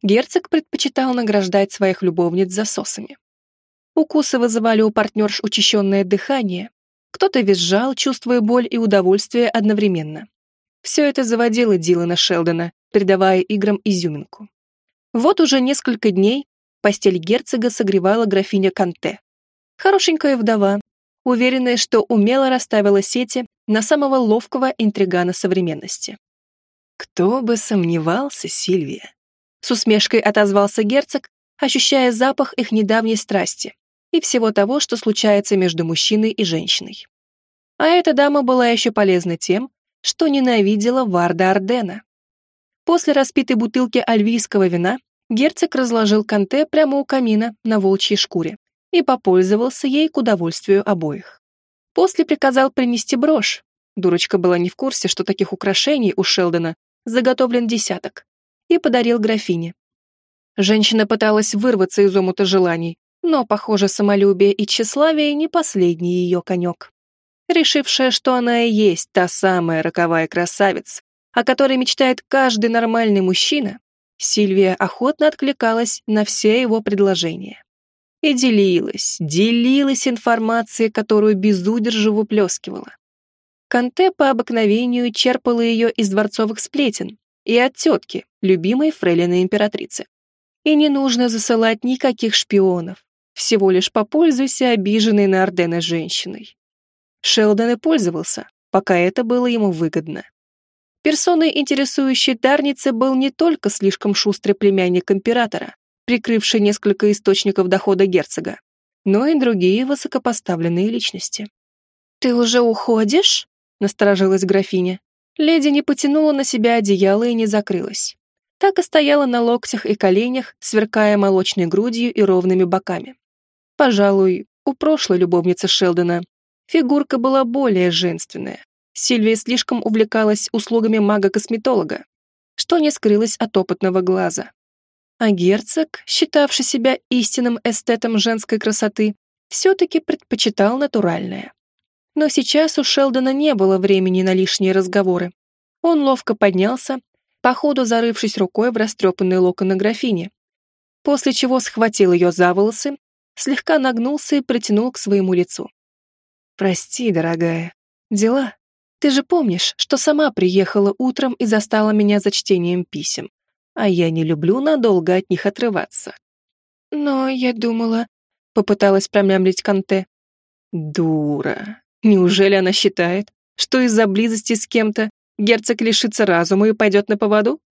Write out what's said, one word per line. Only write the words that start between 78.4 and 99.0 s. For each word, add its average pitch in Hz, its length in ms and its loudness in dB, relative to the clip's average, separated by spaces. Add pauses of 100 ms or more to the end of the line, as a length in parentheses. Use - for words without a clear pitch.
делилась 233 920 0
информацией, 226 800 -2
которую 214 440 2
без 190 320 0
удержу 220 480 0
выплескивала. 208 800 -4 (720)
Канте 247 440 0
по 277 180 2
обыкновению 240 800 0
черпала 240 480 0
ее 233 280 2
из 214 200 -2
дворцовых 214 520 -2
сплетен 226 580 -4 (260)
и 233 140 2
от 254 160 0
тетки, - 500 -2 (180)
любимой 196 480 0
фрейлины 175 520 0
императрицы. - 640 -4 (580)
И 302 100 2
не 302 140 4
нужно 262 400 0
засылать 226 560 0
никаких 247 500 -2
шпионов, 185 720 0 (300)
всего 196 360 2
лишь 185 220 0
попользуйся 262 760 0
обиженной 208 560 2
на 190 160 2
Ардена 175 380 0
женщиной. 170 760 -6 (640)
Шелдон 214 500 2
и 240 60 0
пользовался, 202 720 -2 (220)
пока 190 260 0
это 180 280 0